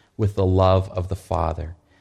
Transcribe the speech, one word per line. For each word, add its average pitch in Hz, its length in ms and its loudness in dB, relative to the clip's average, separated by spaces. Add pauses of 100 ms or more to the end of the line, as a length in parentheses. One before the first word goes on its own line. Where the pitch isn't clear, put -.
(160)
with 104 180 -2
the 98 100 0
love 95 460 4
of 90 180 -8
the 92 80 -8
Father. 82 600 -6 (240)